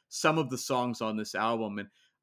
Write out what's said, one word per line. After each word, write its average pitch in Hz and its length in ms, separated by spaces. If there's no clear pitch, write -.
some 160 300
of 139 120
the 127 80
songs 123 420
on 110 160
this 107 180
album. 110 440
And, 101 100